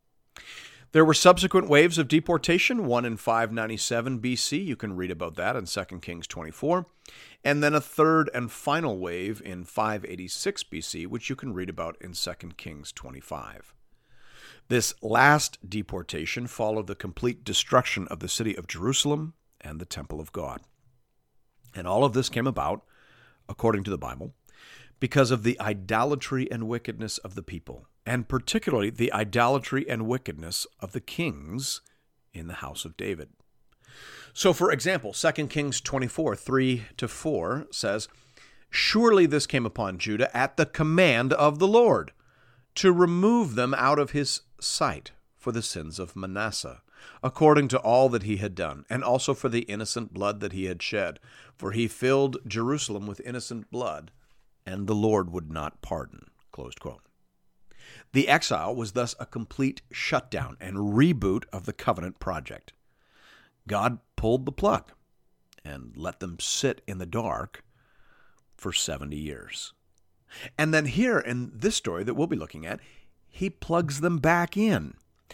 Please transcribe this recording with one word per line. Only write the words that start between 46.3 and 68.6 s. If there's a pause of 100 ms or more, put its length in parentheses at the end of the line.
according
to
all
that
he
had
done,
and
also
for
the
innocent
blood
that
he
had
shed. (360)
For
he
filled (100)
Jerusalem
with
innocent
blood, (540)
and
the
Lord
would
not
pardon. (240)
Closed
quote. (1120)
The
exile
was
thus
a
complete (100)
shutdown
and
reboot
of
the
covenant
project. (960)
God (160)
pulled
the
plug (720)
and
let
them
sit
in
the
dark (920)
for